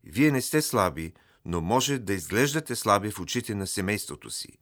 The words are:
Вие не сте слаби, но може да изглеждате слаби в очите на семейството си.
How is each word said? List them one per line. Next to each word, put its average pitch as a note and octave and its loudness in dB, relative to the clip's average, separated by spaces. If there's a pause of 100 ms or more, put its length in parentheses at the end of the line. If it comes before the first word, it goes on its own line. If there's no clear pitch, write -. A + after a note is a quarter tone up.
Вие C3+ 4
не C3 2
сте D#3 0
слаби, F2 0 (320)
но E2+ -2
може B2+ 2
да G2 -4
изглеждате C3+ 0
слаби G2+ 2
в - -10
очите G#2+ -4
на G2 -4
семейството G2 -4
си. - -10